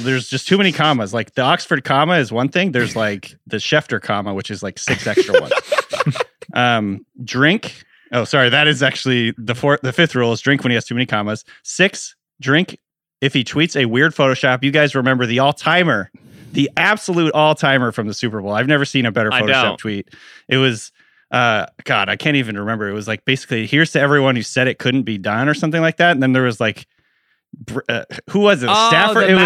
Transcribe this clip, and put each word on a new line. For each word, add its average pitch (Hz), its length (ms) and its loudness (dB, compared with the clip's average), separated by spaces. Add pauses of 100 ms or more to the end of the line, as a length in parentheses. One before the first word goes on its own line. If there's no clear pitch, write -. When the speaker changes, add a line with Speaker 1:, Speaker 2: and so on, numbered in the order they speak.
Speaker 1:
there's 127 280 -2
just - 200 -6
too 196 100 4
many 190 140 2
commas. 127 420 0
Like, 113 200 -6
the 127 80 0
Oxford 147 420 0
comma 151 340 2
is 120 140 -2
one 123 160 -2
thing. 185 240 -2
There's, 120 240 -2
like, 104 400 -4 (100)
the 117 120 -6
Schefter 135 440 -2
comma, 101 320 -4
which 95 160 -8
is, 101 120 -10
like, 98 160 -10
six - 280 -4
extra 359 340 2
ones. - 180 -4
<laughs> - 560 -2 (400)
Um, 110 500 0 (200)
drink. 147 600 -2 (280)
Oh, 120 120 0
sorry. 131 240 2
That 147 200 4
is 139 140 0
actually 123 560 0
the 117 160 -4
fourth, 147 260 0
the 127 120 -4
fifth 165 220 2
rule 120 180 2
is 110 80 -4
drink 139 220 0
when 123 80 0
he 120 40 2
has 113 100 -2
too - 100 -8
many 123 120 -2
commas. 107 380 -4 (180)
Six, - 520 -2 (260)
drink 143 380 0 (420)
if 139 120 0
he 135 100 2
tweets 156 380 -2
a 123 60 2
weird 135 280 2
Photoshop. 131 480 2
You 139 80 0
guys 147 240 2
remember 127 320 2
the 117 140 -2
all-timer, 147 720 0 (420)
the 143 240 0
absolute 175 560 0
all-timer 143 600 2
from 107 140 -4
the 104 80 -6
Super 110 260 -4
Bowl. 101 120 -4
I've 120 160 0
never 143 160 2
seen 131 220 0
a 113 40 0
better 110 220 0
Speaker 2:
I 127 100 2
Speaker 1:
Photoshop 131 200 2
Speaker 2:
don't. 104 160 -2
Speaker 1:
tweet. 101 320 -8 (380)
It 131 100 2
was, 127 340 -2 (400)
uh, 117 340 0 (180)
God, 104 240 0
I 98 80 -4
can't 151 200 0
even 110 220 -2
remember. 107 300 -4
It 98 40 -6
was, 104 160 -8
like, 110 160 -8
basically, 123 420 -2
"Here's 151 260 2
to 147 80 0
everyone 139 360 4
who 113 60 -2
said 127 260 -2
it 120 100 -2
couldn't 127 240 0
be 107 160 -6
done," 107 300 -2
or 151 60 2
something 160 260 -2
like 160 160 0
that. 175 160 4
And 135 100 0
then 131 120 2
there 131 100 2
was, 117 160 -2
like, 110 260 -2 (720)
br-, 120 300 -10
uh, 117 160 -4 (260)
who 196 100 0
was 202 220 4
it? 123 80 0
Speaker 2:
Oh, 220 200 4
Speaker 1:
Stafford. 214 340 4
Speaker 2:
the 190 60 4
Speaker 1:
It 190 40 6
was 190 120 6